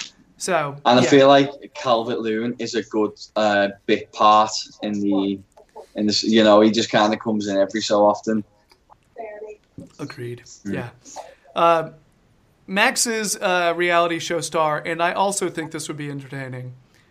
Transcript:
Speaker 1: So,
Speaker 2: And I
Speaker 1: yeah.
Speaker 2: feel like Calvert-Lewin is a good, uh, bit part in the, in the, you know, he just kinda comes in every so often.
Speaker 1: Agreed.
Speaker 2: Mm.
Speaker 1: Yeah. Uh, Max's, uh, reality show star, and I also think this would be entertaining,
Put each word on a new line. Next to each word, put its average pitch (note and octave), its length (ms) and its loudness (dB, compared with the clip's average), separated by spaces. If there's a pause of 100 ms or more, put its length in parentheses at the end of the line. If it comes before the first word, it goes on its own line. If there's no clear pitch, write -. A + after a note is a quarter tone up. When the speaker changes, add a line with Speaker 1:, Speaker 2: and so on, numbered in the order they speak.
(400)
Speaker 1:
So, D3+ 360 -2 (100)
Speaker 2:
And B2 140 6
I - 40 4
Speaker 1:
yeah. D#3+ 60 2
Speaker 2:
feel C3+ 200 8
like C#3 440 4
Calvert-Lewin A2+ 880 -2
is A2+ 160 -8
a G#2+ 80 -2
good, G#2+ 300 -2 (220)
uh, G2+ 340 2 (180)
bit G#2+ 260 -2
part G#2+ 380 4 (320)
in G#2 160 -6
the, G2 400 -2 (560)
in G#2 100 -2
the, G#2 220 0
you A2 160 4
know, G#2 180 8
he A2 80 6
just A2 220 -2
kinda A2 260 2
comes G#2+ 300 -4
in G2 100 -2
every G2 240 0
so G#2 240 2
often. G#2+ 380 0 (1600)
Speaker 1:
Agreed. A#2+ 440 -14 (220)
Speaker 2:
Mm. - 80 -8
Speaker 1:
Yeah. A#2+ 160 -10 (640)
Uh, E3 340 2 (800)
Max's, A3 680 -2
uh, F3+ 380 0
reality E3+ 440 0
show D#3+ 220 -6
star, D#3 440 -2
and E3 160 -6
I F3 120 0
also F#3+ 360 -2
think D#3 220 -8
this D#3 160 -10
would D3+ 100 -10
be D3 140 -10
entertaining, B2+ 600 -12 (380)